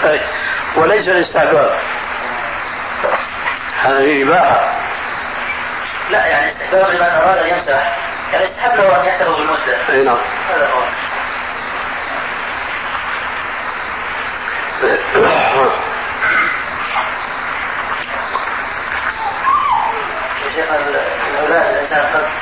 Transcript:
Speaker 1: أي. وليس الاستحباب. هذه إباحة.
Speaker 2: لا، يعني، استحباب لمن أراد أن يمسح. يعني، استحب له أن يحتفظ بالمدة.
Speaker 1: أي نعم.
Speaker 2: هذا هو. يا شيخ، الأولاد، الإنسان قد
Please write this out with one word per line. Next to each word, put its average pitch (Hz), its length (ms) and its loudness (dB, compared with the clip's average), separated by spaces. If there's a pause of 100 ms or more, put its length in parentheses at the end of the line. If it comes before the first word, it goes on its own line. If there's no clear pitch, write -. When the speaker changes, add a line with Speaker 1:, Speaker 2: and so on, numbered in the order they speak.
Speaker 1:
أي. 151 160 4 (540)
وليس 175 320 4
الاستحباب. 160 720 4 (2000)
هذه 139 420 4
إباحة. 151 500 4 (1400)
Speaker 2:
لا، 214 160 4
يعني، - 260 2
استحباب 190 380 2
لمن 175 120 2
أراد 170 360 4
أن 165 100 2
يمسح. 147 500 0 (360)
يعني، 190 140 2
استحب - 280 0
له 190 260 6
أن - 40 2
يحتفظ 180 320 2
بالمدة. 147 520 0
Speaker 1:
أي 135 140 4
نعم. 120 140 4 (320)
Speaker 2:
هذا 180 200 2
هو. - 140 2 (4000)
يا 139 120 -4
شيخ، 156 160 0 (600)
الأولاد، 156 400 2
الإنسان 147 260 0
قد 151 300 0 (120)